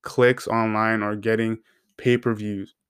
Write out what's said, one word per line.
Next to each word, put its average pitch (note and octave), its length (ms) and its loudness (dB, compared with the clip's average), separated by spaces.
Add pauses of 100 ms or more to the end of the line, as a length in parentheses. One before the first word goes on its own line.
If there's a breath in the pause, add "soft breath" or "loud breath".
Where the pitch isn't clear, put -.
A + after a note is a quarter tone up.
clicks B2 440 2
online A2 560 0
or G#2 140 -4
getting A2+ 420 -2 (380)
pay-per-views. G#2+ 800 -2 (140)